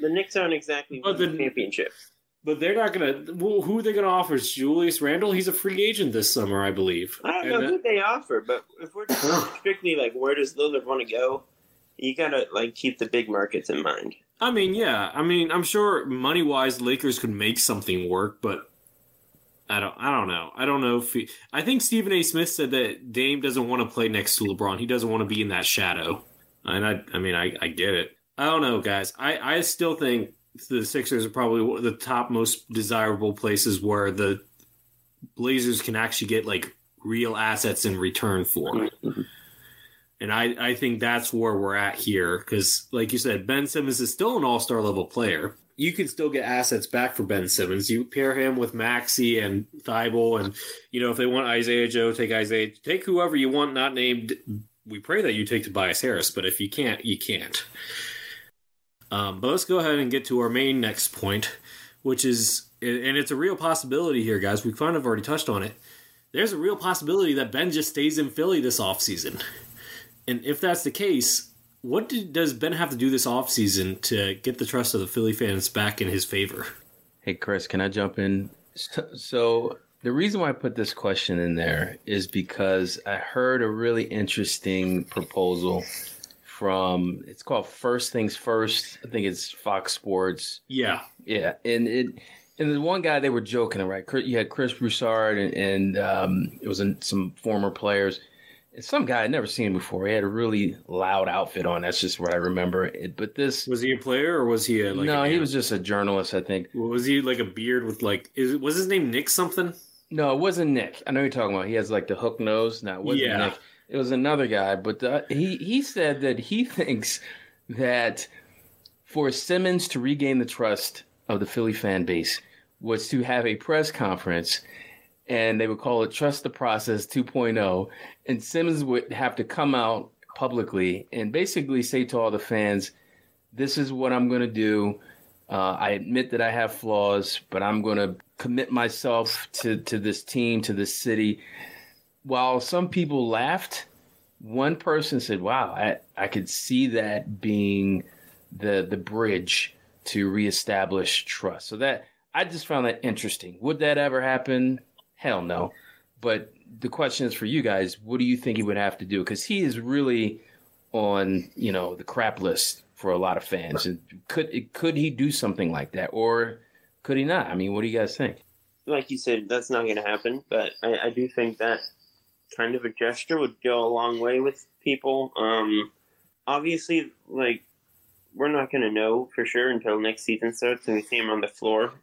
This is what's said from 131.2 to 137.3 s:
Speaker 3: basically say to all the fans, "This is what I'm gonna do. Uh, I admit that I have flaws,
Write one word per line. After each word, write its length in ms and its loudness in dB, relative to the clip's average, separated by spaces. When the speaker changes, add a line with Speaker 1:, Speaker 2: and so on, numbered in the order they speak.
Speaker 3:
basically 500 0
say 220 0
to 140 -2
all 120 2
the 80 0
fans, 520 0
"This 240 -2
is 120 0
what 220 0
I'm 160 4
gonna 180 2
do. 540 2
Uh, 320 0
I 100 0
admit 400 -2
that 120 0
I 80 2
have 240 0
flaws, 760 0